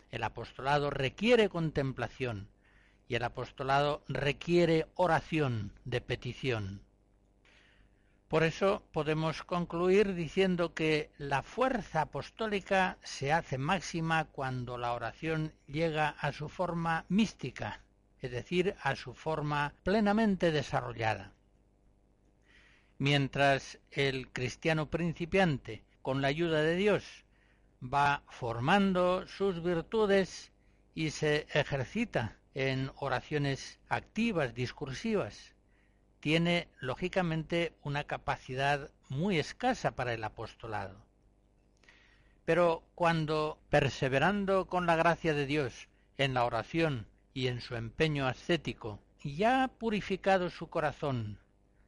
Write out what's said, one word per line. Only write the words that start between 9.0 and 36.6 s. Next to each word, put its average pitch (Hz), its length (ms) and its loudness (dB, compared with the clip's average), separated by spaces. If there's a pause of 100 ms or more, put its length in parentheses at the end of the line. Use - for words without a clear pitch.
concluir 185 720 2
diciendo 175 600 0
que 156 440 0
la 139 260 -2
fuerza 233 580 -2
apostólica 190 1000 -2
se - 300 -4
hace 156 260 0
máxima 160 680 -2
cuando 127 520 -6
la 120 140 -2
oración 156 600 -4 (120)
llega 156 440 0
a 147 240 -4
su 147 160 -10
forma 165 580 -2
mística, 143 720 -2 (380)
es 127 120 -6
decir, 175 500 -2
a 135 160 0
su 120 160 -12
forma 147 600 -2 (100)
plenamente 202 680 4
desarrollada. 117 800 -2 (1700)
Mientras 139 840 2 (120)
el 131 380 -2
cristiano 151 600 -2
principiante, 165 920 0 (180)
con 135 200 -2
la 139 60 2
ayuda 156 340 2
de 160 140 2
Dios, 190 280 2 (800)
va 143 460 2
formando 180 1000 2
sus 185 360 -2
virtudes 190 880 0 (440)
y 156 160 -2
se 151 420 0
ejercita 139 840 -2 (200)
en 135 420 -2
oraciones 135 920 -4
activas, 156 640 -2
discursivas, 131 1000 -4 (640)
tiene, 170 480 2 (120)